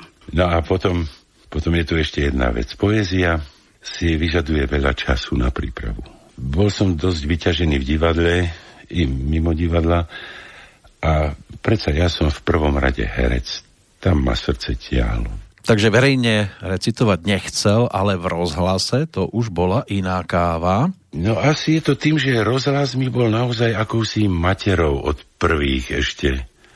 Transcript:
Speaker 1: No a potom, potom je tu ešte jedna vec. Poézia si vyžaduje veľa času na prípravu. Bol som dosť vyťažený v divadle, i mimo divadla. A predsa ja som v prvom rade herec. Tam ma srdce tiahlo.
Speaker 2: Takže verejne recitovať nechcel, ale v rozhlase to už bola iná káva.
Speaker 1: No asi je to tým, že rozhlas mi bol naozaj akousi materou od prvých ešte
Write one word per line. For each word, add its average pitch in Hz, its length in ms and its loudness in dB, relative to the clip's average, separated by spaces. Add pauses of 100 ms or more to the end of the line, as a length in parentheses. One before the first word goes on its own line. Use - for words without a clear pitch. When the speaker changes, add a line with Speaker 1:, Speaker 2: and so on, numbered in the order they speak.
(300)
Speaker 1:
No 87 240 2
a 85 80 2
potom, 87 480 0 (400)
potom 78 320 -2
je 80 40 -2
tu 82 120 -4
ešte 73 320 -2
jedna 65 240 0
vec. 58 240 -4
Poézia 92 640 2 (400)
si - 320 -2
vyžaduje 78 560 0
veľa 69 240 0
času - 400 -2
na 62 160 2
prípravu. - 560 -6 (320)
Bol 71 320 2
som 101 240 2
dosť 80 320 -2
vyťažený 80 560 0
v 65 80 -4
divadle, 82 440 2 (600)
i 80 160 2
mimo 78 480 0
divadla. 85 480 2 (960)
A 76 320 2 (320)
predsa - 240 2
ja 80 160 2
som 82 240 2
v - 160 -4
prvom 76 320 2
rade 64 240 0
herec. 62 640 -4 (320)
Tam 78 240 2
ma 62 160 0
srdce - 400 -4
tiahlo. 55 720 -2 (200)
Speaker 2:
Takže 107 240 4
verejne 117 560 2 (160)
recitovať 95 640 0
nechcel, 104 640 0
ale 98 240 0
v 87 160 -2
rozhlase 87 720 0
to 92 240 -4
už 113 240 -2
bola 90 400 0
iná 92 320 -2
káva. 87 720 0 (160)
Speaker 1:
No 107 240 0
asi 156 480 0
je 147 80 0
to - 80 6
tým, 156 160 2
že 131 240 2
rozhlas 131 560 0
mi 131 160 -2
bol 123 160 2
naozaj 117 480 0
akousi 107 560 0
materou 85 720 2
od 73 160 -2 (160)
prvých 71 640 0
ešte 67 480 -2 (280)